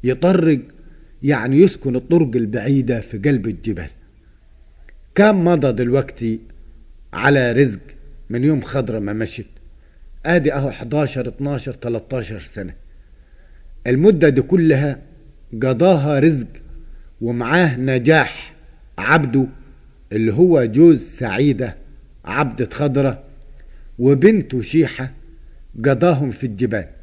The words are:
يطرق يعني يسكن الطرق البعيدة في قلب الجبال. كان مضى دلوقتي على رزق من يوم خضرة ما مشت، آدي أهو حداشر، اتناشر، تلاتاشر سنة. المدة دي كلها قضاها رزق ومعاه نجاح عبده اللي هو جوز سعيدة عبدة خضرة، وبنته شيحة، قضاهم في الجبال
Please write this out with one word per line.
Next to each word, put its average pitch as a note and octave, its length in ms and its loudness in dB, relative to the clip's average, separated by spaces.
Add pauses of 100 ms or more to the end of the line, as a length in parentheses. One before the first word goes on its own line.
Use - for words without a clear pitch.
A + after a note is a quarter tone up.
يطرق D#3+ 540 2 (640)
يعني C3+ 380 2
يسكن C3+ 360 2
الطرق B2+ 400 0
البعيدة A#2 640 -2
في - 180 -12
قلب A#2+ 280 0
الجبال. F2+ 440 -6 (1200)
كان G#3 200 4
مضى E3 380 2
دلوقتي A#2+ 680 -2 (720)
على B2+ 400 0
رزق B2+ 280 0 (500)
من A#2+ 140 -4
يوم D3 160 2
خضرة A#2+ 380 -6
ما G2+ 140 -6
مشت، G#2+ 340 -8 (800)
آدي D#3 260 2
أهو C#3 180 -4
حداشر، C3 580 -4
اتناشر، C#3 440 -8
تلاتاشر A#2 680 -8
سنة. F#2 340 -14 (1120)
المدة D#3 420 4
دي C3 140 2
كلها D3+ 560 2 (640)
قضاها C#3+ 560 2
رزق C#3+ 300 2 (720)
ومعاه A#2+ 560 0
نجاح C3 800 0 (440)
عبده C3 480 0 (680)
اللي A2 200 0
هو D#3+ 320 4
جوز C#3 440 4
سعيدة A#2 680 -2 (480)
عبدة B2 480 -4
خضرة، C#3 520 -2 (720)
وبنته C#3 640 4
شيحة، C3 500 -2 (720)
قضاهم C#3 460 0
في A2 140 -10
الجبال G#2 420 -4 (160)